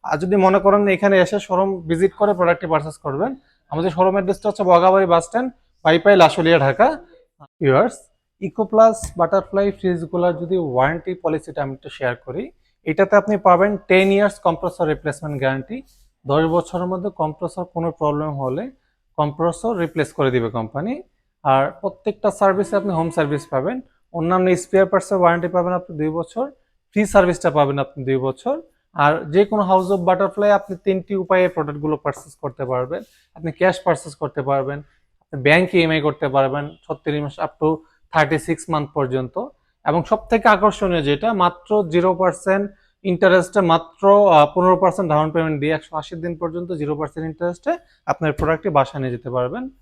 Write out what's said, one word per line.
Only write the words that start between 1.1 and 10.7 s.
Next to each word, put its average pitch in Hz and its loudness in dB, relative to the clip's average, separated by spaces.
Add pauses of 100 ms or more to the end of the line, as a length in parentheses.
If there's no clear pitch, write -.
এসে 190 0
শোরুম 190 -2
ভিজিট 165 0
করে 208 0
প্রোডাক্টটি 170 0
পারচেজ 156 -2
করবেন, 165 -4 (340)
আমাদের 165 -2
শোরুম 180 2
অ্যাড্রেসটা 196 -2
হচ্ছে 202 -4
বগাবাড়ি 185 6
বাস 170 2
স্ট্যান্ড, 247 -4 (300)
পাইপাইল, 170 6
আশুলিয়া, 165 4
ঢাকা। 202 2 (640)
ভিউয়ার্স, 147 2 (460)
ইকো 196 -6
প্লাস 220 2
বাটারফ্লাই 196 0
ফ্রিজগুলোর 175 -2
যদি 175 -2
ওয়ারেন্টি 156 0 (100)